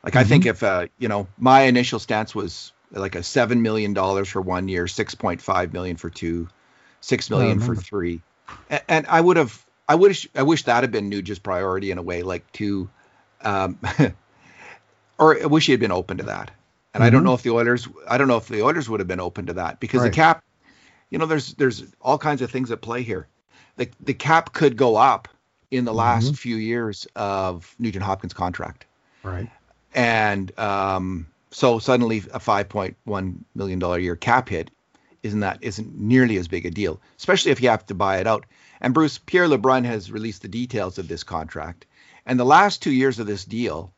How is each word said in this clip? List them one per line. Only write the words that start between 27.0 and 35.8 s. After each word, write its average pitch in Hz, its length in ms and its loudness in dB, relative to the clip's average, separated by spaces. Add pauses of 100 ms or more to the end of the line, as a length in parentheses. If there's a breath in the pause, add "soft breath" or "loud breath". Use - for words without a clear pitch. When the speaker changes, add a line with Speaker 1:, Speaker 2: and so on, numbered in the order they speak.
Speaker 1:
of 95 640 -4
Nugent 98 260 -4
Hopkins' 95 300 -4
contract. 90 520 -8 (360)
Speaker 2:
Right. 95 300 -8 (420)
Speaker 1:
And, 107 640 0
um, 95 680 -4 (240)
so 120 280 2
suddenly 113 520 0
a - 80 -10
five 101 300 0
point 98 260 -6 (100)
one 95 380 -6 (120)
million 95 240 -6
dollar 87 180 -2
a 90 40 -2
year 87 140 -4
cap 123 340 0
hit 82 200 -6 (540 soft breath)
isn't 104 160 -4
that, 98 220 -4
isn't - 380 -10